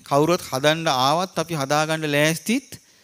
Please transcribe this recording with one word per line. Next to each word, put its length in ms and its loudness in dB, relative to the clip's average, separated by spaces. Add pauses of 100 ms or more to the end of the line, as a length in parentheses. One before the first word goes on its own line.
කවුරුවත් 420 2
හදන්න 440 0
ආවත් 500 0
අපි 180 -6
හදාගන්න 520 -2
ලෑස්තිත් 720 -2 (240)